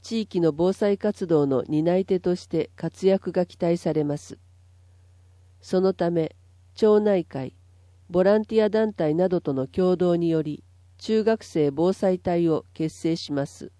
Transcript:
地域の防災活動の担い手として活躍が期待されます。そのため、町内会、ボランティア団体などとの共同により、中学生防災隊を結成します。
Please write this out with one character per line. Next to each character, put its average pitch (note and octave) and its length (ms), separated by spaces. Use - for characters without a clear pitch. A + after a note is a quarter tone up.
地 A3+ 220
域 G3 180
の E3 120
防 E3+ 200
災 G3+ 240
活 G3+ 300
動 D#3 200
の C3+ 200
担 D#3+ 320
い F#3+ 60
手 F#3 160
と F3+ 140
し - 120
て - 300
活 - 300
躍 F#3+ 260
が F3+ 140
期 - 120
待 F3 180
さ E3+ 160
れ D3+ 120
ま D3 120
す。 - 220
そ - 200
の F#3+ 120
た F3 180
め、 E3 260
町 G#3+ 260
内 G3+ 240
会、 C3 300
ボ F3+ 140
ラ G3+ 160
ン A3 60
テ A3 100
ィ A3 100
ア G#3 60
団 A3 240
体 D3+ 200
な F3+ 140
ど F3+ 120
と D3 120
の C3 140
共 F#3 300
同 F3 200
に E3+ 140
よ D#3+ 100
り、 D3+ 240
中 A3 260
学 A3+ 180
生 D3 280
防 E3 220
災 F#3 260
隊 E3+ 300
を D#3 240
結 D#3+ 240
成 E3 200
し - 160
ま C#3 120
す。 - 360